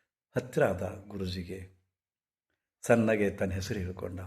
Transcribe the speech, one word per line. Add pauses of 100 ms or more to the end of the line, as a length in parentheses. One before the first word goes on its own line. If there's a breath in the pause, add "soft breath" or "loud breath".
(360)
ಹತ್ತಿರ
ಆದ
ಗುರುಜಿಗೆ. (1080)
ಸಣ್ಣಗೆ
ತನ್ನ
ಹೆಸರು
ಹೇಳ್ಕೊಂಡ.